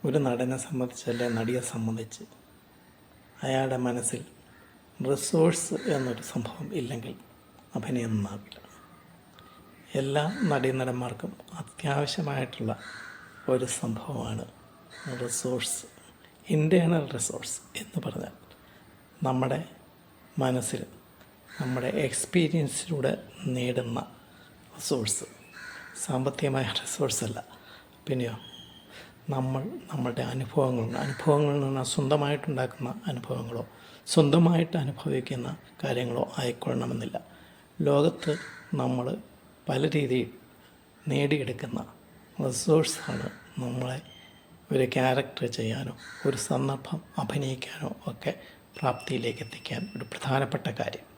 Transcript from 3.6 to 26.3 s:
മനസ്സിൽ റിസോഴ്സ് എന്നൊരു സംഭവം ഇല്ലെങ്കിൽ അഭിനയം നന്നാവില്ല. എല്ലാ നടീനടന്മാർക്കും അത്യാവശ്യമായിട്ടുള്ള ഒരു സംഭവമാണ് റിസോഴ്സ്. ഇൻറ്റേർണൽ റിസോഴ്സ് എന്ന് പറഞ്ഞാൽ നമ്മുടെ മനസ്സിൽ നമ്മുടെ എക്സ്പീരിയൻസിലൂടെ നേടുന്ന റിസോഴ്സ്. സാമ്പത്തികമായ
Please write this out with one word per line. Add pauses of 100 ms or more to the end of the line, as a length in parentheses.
മനസ്സിൽ (760)
റിസോഴ്സ് (140)
എന്നൊരു
സംഭവം
ഇല്ലെങ്കിൽ (600)
അഭിനയം
നന്നാവില്ല. (1400)
എല്ലാ (180)
നടീനടന്മാർക്കും (260)
അത്യാവശ്യമായിട്ടുള്ള (760)
ഒരു
സംഭവമാണ് (760)
റിസോഴ്സ്. (640)
ഇൻറ്റേർണൽ
റിസോഴ്സ് (180)
എന്ന്
പറഞ്ഞാൽ (840)
നമ്മുടെ (800)
മനസ്സിൽ (760)
നമ്മുടെ (100)
എക്സ്പീരിയൻസിലൂടെ (340)
നേടുന്ന (680)
റിസോഴ്സ്. (680)
സാമ്പത്തികമായ